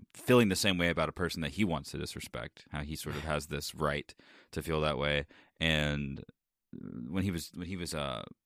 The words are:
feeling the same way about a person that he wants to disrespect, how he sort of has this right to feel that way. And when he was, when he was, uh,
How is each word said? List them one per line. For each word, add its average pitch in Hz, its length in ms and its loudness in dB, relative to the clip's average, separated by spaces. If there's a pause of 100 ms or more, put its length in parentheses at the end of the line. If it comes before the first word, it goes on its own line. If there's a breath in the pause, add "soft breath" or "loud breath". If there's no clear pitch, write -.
(140)
feeling 120 360 6
the 92 60 2
same 95 220 2
way 87 120 4
about 80 200 2
a 76 40 -4
person 85 280 -2
that 73 120 -2
he 104 120 2
wants 78 260 -2
to 76 60 -6
disrespect, - 760 -8
how 76 100 -4
he 73 140 -6
sort 76 200 -6
of 73 80 -6
has 73 240 0
this 73 260 -4
right 73 400 0 (380 soft breath)
to 78 100 -4
feel 78 180 2
that 76 180 2
way. 73 280 2 (340 soft breath)
And 73 640 2 (880)
when 90 140 0
he 101 80 2
was, 82 240 -4
when 87 120 -8
he 95 80 -6
was, 87 200 -4
uh, 67 280 -2 (220)